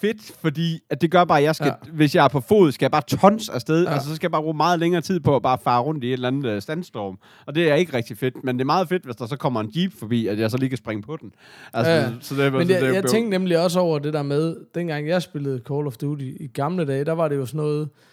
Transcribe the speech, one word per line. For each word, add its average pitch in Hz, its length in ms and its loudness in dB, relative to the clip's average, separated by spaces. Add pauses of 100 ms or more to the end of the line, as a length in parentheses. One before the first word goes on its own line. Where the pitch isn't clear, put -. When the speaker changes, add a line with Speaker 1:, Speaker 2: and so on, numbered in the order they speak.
Speaker 1:
fedt, 214 300 -4 (100)
fordi 165 380 -2 (100)
at 147 120 -4
det 165 100 2
gør 180 120 6
bare, 165 140 4
at 143 60 6
jeg 156 120 2
skal, 147 120 -2 (180)
Speaker 2:
Ja. 156 60 -18
Speaker 1:
hvis 151 240 2
jeg 156 80 8
er 135 40 8
på 143 120 0
fod, 180 320 6
skal - 140 -2
jeg 127 60 2
bare 151 100 2 (160)
tons 214 320 4
afsted, 160 340 0
Speaker 2:
Ja. 165 100 -2
Speaker 1:
altså, 139 160 -4
så 160 60 -6
skal 170 120 -6
jeg 165 40 -6
bare 160 100 0
bruge 156 160 -4
meget 165 220 4
længere 170 220 2
tid 185 180 -2
på 143 160 4
at 113 60 2
bare 127 220 2
fare 123 180 2
rundt 147 220 -4
i 123 40 -2
et 127 60 -2
eller 127 140 -2
andet, 135 220 -2
øh, 101 120 -2
sandstorm, 110 560 -8 (280)
og 143 100 -8
det 165 160 2
er 143 40 4
ikke 165 180 0
rigtig 117 240 -4
fedt, 127 260 -6
men 127 140 -2
det 127 40 0
er 131 40 -2
meget 165 240 0
fedt, 180 160 -2
hvis 120 100 -10
der 123 100 -10
så 131 120 -8
kommer 127 240 -2
en 107 160 -6
jeep 185 220 -2
forbi, 113 280 -2
at 104 120 -4
jeg 110 120 0
så 123 60 -2
lige 131 120 -2
kan 127 80 -6
springe 107 260 -8
på 156 180 -12
den. 101 100 -18 (420)
Altså, 165 180 2
Speaker 2:
Ja. 143 180 2 (120)
Speaker 1:
så - 140 -8
det 139 100 2
er 139 40 2
bare 131 100 0
Speaker 2:
Men 175 80 2
Speaker 1:
så 185 60 4
Speaker 2:
jeg, 180 80 2
Speaker 1:
det 131 80 2
er 127 40 2
Speaker 2:
jeg - 100 0
Speaker 1:
bøv. - 80 2
Speaker 2:
tænkte 226 180 2
nemlig 185 340 2
også 180 160 0
over 160 200 2
det 147 140 -4
der 147 100 -2
med, 147 320 -2 (200)
dengang 151 320 -4
jeg 175 140 0
spillede 139 460 -6
Call 143 200 -4
of 127 100 -10
Duty 143 260 -6 (160)
i 156 140 -12
gamle 160 320 -2
dage, 135 200 -2
der 160 80 0
var 165 140 0
det 143 80 -2
jo 135 100 -2
sådan 135 120 -8
noget, 151 320 -2 (240)